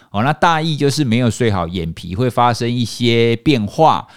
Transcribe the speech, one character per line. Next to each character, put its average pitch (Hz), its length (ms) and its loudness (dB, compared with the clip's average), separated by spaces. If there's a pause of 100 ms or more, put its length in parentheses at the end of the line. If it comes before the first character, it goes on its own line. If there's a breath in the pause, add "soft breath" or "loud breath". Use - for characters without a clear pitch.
(100)
哦， 202 120 -2
那 139 80 0
大 165 300 0
意 160 160 -4
就 139 140 2
是 151 120 -2
没 117 160 0
有 123 120 2
睡 117 200 -2
好， 92 160 -2
眼 82 280 -6
皮 85 200 -10
会 123 140 -2
发 120 240 2
生 117 180 -4
一 120 140 -2
些 117 520 2
变 117 300 0
化， 135 400 2 (100)